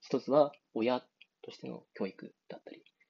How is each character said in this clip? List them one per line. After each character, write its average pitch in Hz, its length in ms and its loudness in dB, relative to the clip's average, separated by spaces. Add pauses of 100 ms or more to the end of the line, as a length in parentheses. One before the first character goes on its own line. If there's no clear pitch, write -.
一 - 180 0
つ - 100 -6
は 147 220 6 (240)
親 123 260 2 (400)
と - 80 -16
し - 80 -16
て - 100 -14
の 120 160 -10 (120)
教 104 100 -4
育 - 300 -10 (140)
だ - 80 -14
っ - 60 -20
た - 60 -20
り。 - 140 -20 (260)